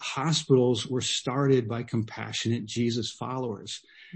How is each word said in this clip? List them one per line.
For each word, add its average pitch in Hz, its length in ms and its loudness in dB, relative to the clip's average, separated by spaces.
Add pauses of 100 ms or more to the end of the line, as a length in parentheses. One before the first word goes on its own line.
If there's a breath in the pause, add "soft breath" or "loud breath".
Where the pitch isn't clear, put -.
hospitals 127 840 2
were 127 140 -2
started 131 680 2
by 117 160 -4
compassionate 113 840 -2
Jesus 117 460 -2
followers, 120 680 -6 (340 loud breath)